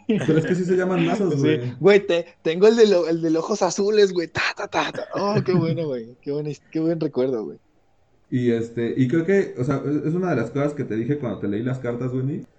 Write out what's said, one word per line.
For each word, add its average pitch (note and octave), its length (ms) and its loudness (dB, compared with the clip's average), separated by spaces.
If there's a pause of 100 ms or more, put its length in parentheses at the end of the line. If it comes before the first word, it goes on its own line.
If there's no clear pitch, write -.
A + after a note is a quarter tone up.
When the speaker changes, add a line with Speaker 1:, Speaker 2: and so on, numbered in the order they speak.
Speaker 1:
Pero D#3+ 320 2
es D#3+ 60 2
que F#3 100 0
sí F3+ 120 -2
se F3+ 100 2
llaman F#3 300 0
mazos, F3 300 0
Speaker 2:
Sí. C#3 40 0
Speaker 1:
güey. C#3 400 0
Speaker 2:
Güey, G3+ 260 6
te-, E3+ 200 0 (160)
tengo E3+ 240 2
el A3+ 100 8
de A3+ 100 8
lo-, F3 220 4
el E3 140 0
de E3 80 2
los D#3+ 140 0
ojos G#3 180 -2
azules, G3+ 500 2
güey, E3+ 160 -2
ta, - 140 -6 (120)
ta, G3+ 140 -8
ta, D#3 240 -2
ta. C3+ 120 -10 (100)
Oh, G3+ 280 0
qué F#3 120 0
bueno, E3 320 0
güey, B2 340 -8
qué D3 100 -8
buen D3 160 -4
his-, D3 240 -10
qué D#3 100 -4
buen E3 200 -2
recuerdo, C3 440 -2
güey. D2 140 -12 (720)
Speaker 1:
Y B2 200 0
este, A#2 440 -2
y C3 140 2
creo E3 160 0
que, G3 340 0
o B2+ 60 -2
sea, C3+ 220 -2
es, D3 220 -2
es D#3 60 -2
una F3+ 160 -2
de C#3+ 60 0
las A2+ 140 -2
cosas D3 240 -2
que B2+ 100 -6
te G#2+ 120 -6
dije B2 220 -2
cuando G#2 200 -8
te G2+ 100 -6
leí G#2 140 -4
las B2+ 160 -4
cartas, A#2+ 340 -6
Wendy. C#3 320 -6 (140)